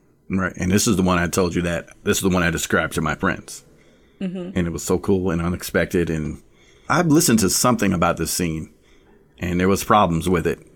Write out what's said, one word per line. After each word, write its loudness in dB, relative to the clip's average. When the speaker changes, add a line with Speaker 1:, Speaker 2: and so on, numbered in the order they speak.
Speaker 1:
right. -2
And -2
this 2
is 2
the 2
one 2
I 0
told -2
you 0
that, -4
this 0
is -4
the 2
one 2
I 2
described -2
to -2
my -2
friends. -4
Speaker 2:
Mm-hmm. -8
Speaker 1:
And 0
it -4
was -8
so 0
cool 0
and 0
unexpected. -2
And -6
I've 2
listened 4
to 2
something 2
about 2
this -4
scene, -4
and -2
there 2
was 2
problems 2
with 0
it -2